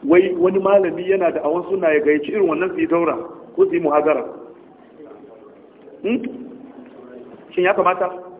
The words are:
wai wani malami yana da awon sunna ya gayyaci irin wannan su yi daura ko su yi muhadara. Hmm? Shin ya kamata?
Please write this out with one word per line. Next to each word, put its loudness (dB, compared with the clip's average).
wai 6
wani 2
malami 2
yana 2
da -4
awon -2
sunna 0
ya 4
gayyaci 0
irin 2
wannan -2
su -4
yi 0
daura 0
ko 4
su -4
yi 0
muhadara. 2
Hmm? -4
Shin 0
ya 2
kamata? 0